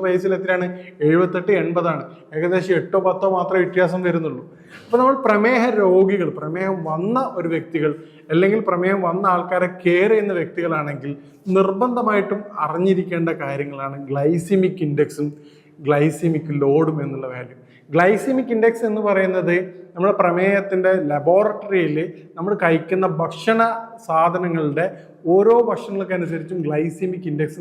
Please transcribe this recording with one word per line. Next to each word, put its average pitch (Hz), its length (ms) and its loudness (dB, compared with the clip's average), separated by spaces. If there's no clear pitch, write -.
റൈസിൽ 185 320 0
എത്രയാണ്? 185 300 -2
എഴുപത്തെട്ട്, 180 440 2
എൺപതാണ്. 165 520 0
ഏകദേശം 175 440 0
എട്ടോ 147 260 -2
പത്തോ 185 220 0
മാത്രമേ 185 260 0
വ്യത്യാസം 180 440 0
വരുന്നുള്ളൂ. 156 360 -2
അപ്പോൾ 233 160 2
നമ്മൾ 262 140 4
പ്രമേഹ 220 340 4
രോഗികൾ, 190 480 4
പ്രമേഹം 180 380 -4
വന്ന 214 460 -2
ഒരു 170 160 -4
വ്യക്തികൾ, 156 380 -2
അല്ലെങ്കിൽ 196 280 4
പ്രമേഹം 190 500 0
വന്ന 190 240 0
ആൾക്കാരെ 180 360 0
കെയർ 180 240 4
ചെയ്യുന്ന 208 240 2
വ്യക്തികളാണെങ്കിൽ 151 800 -4
നിർബന്ധമായിട്ടും 208 880 0
അറിഞ്ഞിരിക്കേണ്ട 170 640 0
കാര്യങ്ങളാണ് 139 680 -8
ഗ്ലൈസിമിക് 170 760 0
ഇൻഡെക്സും 147 460 -2
ഗ്ലൈസിമിക് 156 640 0
ലോഡും 151 400 2
എന്നുള്ള 135 300 -8
വാല്യൂ. 123 240 -14
ഗ്ലൈസിമിക് 220 640 2
ഇൻഡെക്സ് 226 340 2
എന്ന് 214 200 -2
പറയുന്നത് 185 460 0
നമ്മുടെ 190 260 2
പ്രമേഹത്തിൻ്റെ 185 720 2
ലബോറട്ടറിയിൽ 180 840 2
നമ്മൾ 180 140 -4
കഴിക്കുന്ന 170 420 0
ഭക്ഷണ 220 380 0
സാധനങ്ങളുടെ 165 800 0
ഓരോ 202 220 6
ഭക്ഷണങ്ങൾക്കനുസരിച്ചും 180 960 -4
ഗ്ലൈസിമിക് 170 680 -4
ഇൻഡെക്സ് 151 300 -4